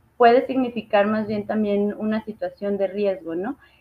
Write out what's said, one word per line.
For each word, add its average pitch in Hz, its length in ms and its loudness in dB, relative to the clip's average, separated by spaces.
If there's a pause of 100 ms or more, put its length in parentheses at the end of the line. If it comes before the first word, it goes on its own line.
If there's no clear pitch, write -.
(180)
puede 240 280 6
significar 233 600 0
más 214 220 -2
bien 208 180 -4
también 208 500 0
una 214 280 -4
situación 202 520 -6
de 196 120 0
riesgo, 185 480 -4
¿no? 214 200 -6 (240)